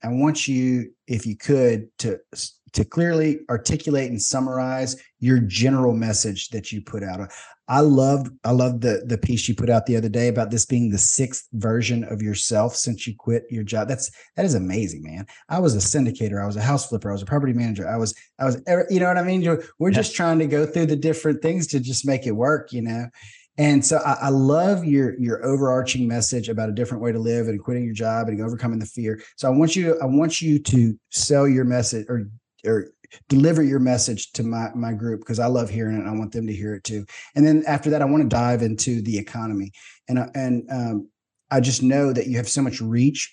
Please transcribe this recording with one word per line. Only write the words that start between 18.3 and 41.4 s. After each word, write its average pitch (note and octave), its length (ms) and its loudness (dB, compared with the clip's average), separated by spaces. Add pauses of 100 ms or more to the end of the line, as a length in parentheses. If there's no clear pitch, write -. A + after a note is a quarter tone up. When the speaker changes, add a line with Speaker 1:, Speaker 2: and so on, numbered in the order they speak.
Speaker 1:
I C3 60 -2
was, B2+ 160 0 (300)
you F#3 100 4
know F3+ 80 2
what F3+ 100 2
I F3 40 0
mean? F#3 180 0
You're, E3 220 0 (160)
we're E3+ 120 2
Speaker 2:
Yeah. G3+ 60 4
Speaker 1:
just - 180 0
trying E3 260 2
to D#3 60 2
go D3 200 2
through E3 200 0
the D3+ 100 0
different D#3 460 0
things E3 260 0
to C#3+ 120 -2
just B2 260 -4
make C3+ 200 -2
it A2+ 60 0
work, B2+ 400 0
you B2 100 -4
know? A#2 240 -6 (520)
And D3 260 4
so D#3 140 2
I, C#3+ 140 0 (100)
I C3+ 80 0
love D#3+ 540 2
your, C#3 360 2
your A#2 240 -2
overarching B2+ 640 0
message A2+ 400 -2
about A2 220 -2
a - 20 -4
different A#2 300 -4
way A#2 100 0
to A2+ 60 -2
live A#2 300 -2
and G#2 140 -4
quitting B2 220 -4
your A#2 100 -4
job A2+ 340 -2
and G#2 120 -4
overcoming A#2 380 -4
the G#2+ 80 -6
fear. A2 340 -6 (160)
So C3 160 2
I - 20 2
want D#3+ 220 4
you, E3 240 2
I C#3 60 -2
want D3+ 340 2
you D#3 200 4
to A#2 380 4 (120)
sell C#3 360 2
your C3 180 4
message A#2+ 440 -2
or, A2 220 -4 (340)
or G#2+ 220 0 (420)
deliver D#3 340 6
your C3+ 180 2
message B2 520 0
to - 120 -4
my, A2+ 300 -4
my A#2 200 -4
group, A2 300 -6
'cause A#2 160 -4
I A#2 60 0
love A#2+ 220 0
hearing A2 280 -4
it G#2+ 40 -2
and F#2+ 80 -6
I A2 40 -6
want A2 200 -4
them A2+ 140 -4
to G#2+ 80 -4
hear G#2 200 -6
it G2 100 -12
too. G#2+ 200 -8 (300)
And D3 120 6
then D#3 200 6
after D3 240 0
that, D3+ 100 2
I D3 60 0
wanna D3 220 4
dive A#2+ 340 2
into A2+ 400 -2
the G#2+ 160 -2
economy. G#2 540 -6 (360)
And, B2+ 120 0
uh, A#2 140 -2
and, B2+ 360 -2
um, A#2 380 -4 (440)